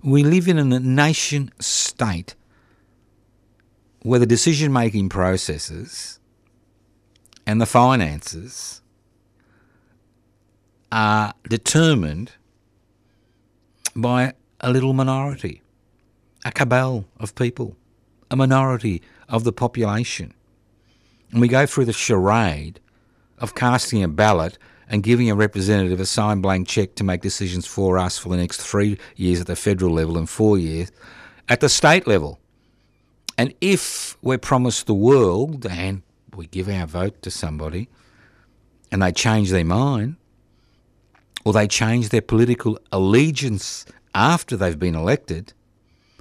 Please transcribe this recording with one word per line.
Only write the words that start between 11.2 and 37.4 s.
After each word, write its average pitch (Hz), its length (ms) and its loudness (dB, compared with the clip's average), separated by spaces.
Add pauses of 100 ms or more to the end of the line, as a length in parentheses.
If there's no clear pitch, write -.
determined 113 840 0 (1600)
by 123 380 -2 (260)
a 123 100 -2
little 131 220 2
minority, 135 720 -4 (840)
a 123 80 -6
cabal 127 540 0 (120)
of - 180 -10
people, 120 420 -6 (520)
a 131 60 -4
minority 131 680 0 (280)
of 113 160 -2
the 117 80 2
population. 113 800 -4 (1000)
And 117 80 0
we 120 80 4
go 131 180 2
through 135 200 0
the 113 80 -2
charade 95 880 0 (600)
of 120 140 -10
casting 123 480 0
a 87 40 0
ballot 87 500 2 (300)
and 104 160 -2
giving 120 260 4
a 104 60 2
representative 98 640 0
a 95 60 -2
signed 104 360 0
blank 92 260 0
cheque - 280 -2
to - 80 -4
make 90 180 0
decisions 90 440 -6
for 92 320 0
us 90 200 -2
for - 120 -10
the 90 80 0
next 87 240 -4
three 101 360 -2 (180)
years 90 260 0
at 87 60 -8
the 87 80 -4
federal 90 380 0
level 82 240 0
and 82 120 -4
four 107 280 2
years 82 340 -4 (580)
at 120 100 4
the 143 100 2
state 165 380 4
level. 80 320 0 (1000)
And 120 220 -2
if - 600 -2
we're 127 160 -2
promised 123 480 0
the 113 80 0
world 117 720 4
and 92 380 -6 (320)
we 85 120 -16
give 92 220 -6
our 92 160 -4
vote 90 380 -6
to 92 80 -10
somebody 78 580 -8 (1040)